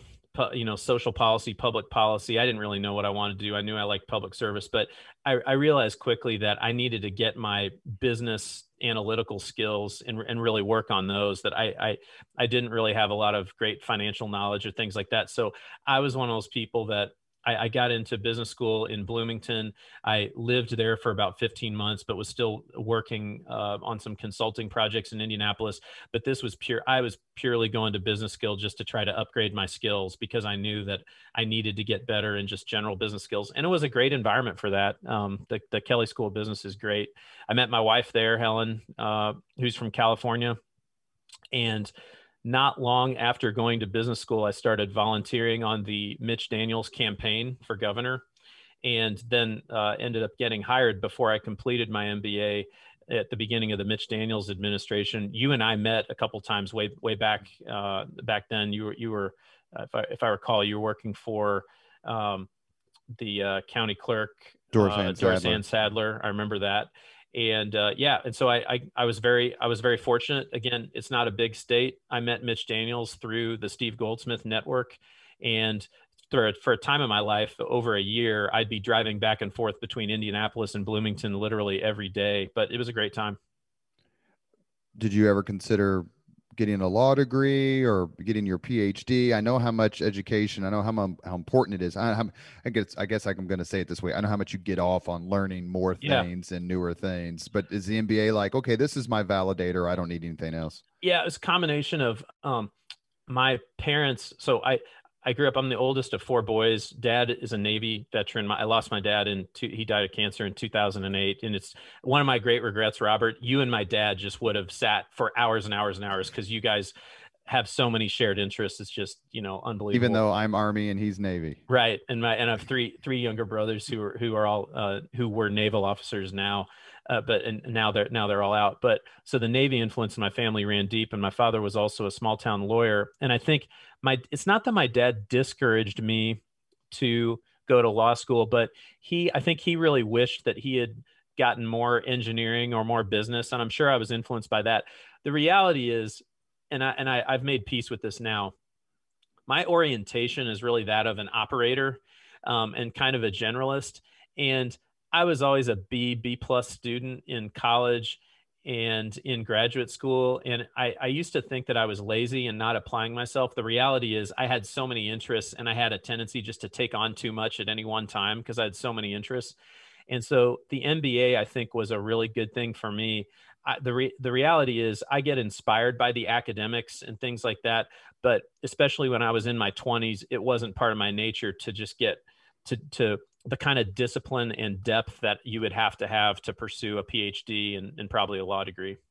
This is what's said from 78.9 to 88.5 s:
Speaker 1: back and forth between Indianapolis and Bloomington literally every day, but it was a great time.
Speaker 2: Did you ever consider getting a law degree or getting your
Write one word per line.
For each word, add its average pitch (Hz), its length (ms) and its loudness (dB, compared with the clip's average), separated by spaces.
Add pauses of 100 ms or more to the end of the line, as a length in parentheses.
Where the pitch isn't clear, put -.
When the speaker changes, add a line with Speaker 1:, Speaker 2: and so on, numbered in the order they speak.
Speaker 1:
back 110 220 2
and 101 120 -6
forth 110 260 -2
between 110 300 -6
Indianapolis 107 640 -2
and 101 100 -4
Bloomington 107 500 -2
literally 104 480 -2
every 107 260 -2
day, 101 460 0
but 107 180 0
it 120 60 -4
was 120 100 -4
a 120 40 -8
great 107 200 -2
time. 104 260 -4 (1600)
Speaker 2:
Did 110 140 0
you 107 160 8
ever 101 140 4
consider 98 640 0 (500)
getting 104 260 2
a 92 60 2
law 127 260 6
degree 135 720 2
or 95 240 4 (160)
getting 107 200 0
your 92 140 2